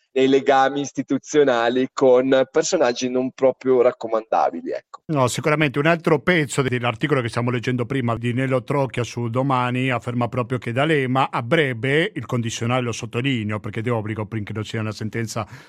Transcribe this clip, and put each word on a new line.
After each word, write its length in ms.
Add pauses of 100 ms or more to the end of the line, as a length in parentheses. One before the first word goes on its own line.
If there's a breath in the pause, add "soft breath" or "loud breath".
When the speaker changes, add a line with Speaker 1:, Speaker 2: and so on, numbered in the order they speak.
(120)
Speaker 1:
nei 160
legami 520
istituzionali 1120
con 580
personaggi 580
non 220
proprio 500
raccomandabili, 880
ecco. 360
Speaker 2:
No, 220
sicuramente 500
un 80
altro 340
pezzo 420
de-, 60
dell'articolo 520
che 80
stiamo 220
leggendo 360
prima 300
di 160
Nello 300
Trocchia 420
su 240
Domani 640
afferma 380
proprio 300
che 140
D'Alema 580
a 120
breve, 720
il 120
condizionale 560
lo 100
sottolineo 680
perché 200
è 20
d'obbligo, 440
prima 200
che 60
non 120
sia 160
una 120
sentenza 540 (220 loud breath)